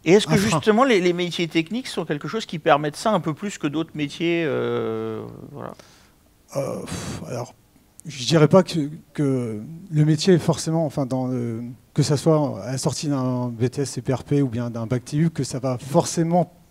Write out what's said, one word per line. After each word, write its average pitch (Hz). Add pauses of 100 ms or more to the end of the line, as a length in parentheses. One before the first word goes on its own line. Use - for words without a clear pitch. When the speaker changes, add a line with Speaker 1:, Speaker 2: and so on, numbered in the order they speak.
Speaker 1:
Et 160
est-ce 208
que 156
Speaker 2:
un -
frein. 196
Speaker 1:
justement 220
les, 233
les 180
métiers 175
techniques 170
sont 175
quelque 151
chose 220
qui -
permettent 151
ça -
un 196
peu 156
plus 196
que 160
d'autres 156
métiers, 165
euh, 113 (260)
voilà ? 135 (800)
Speaker 2:
Euh, 123
pff, -
alors, 120 (520)
je 135
dirais 151
pas 185
que, 151 (240)
que 123 (300)
le 151
métier 160
est 156
forcément, 160
enfin, 139
dans 127
le, 120 (300)
que 147
ça 147
soit 139
à 123
la 135
sortie 147
d'un 127
B 117
T 143
S 135
C 131
P 135
R 123
P 143
ou 135
bien 120
d'un 117
bac 120
T -
U, 165
que 139
ça 127
va 127
forcément 170 (180)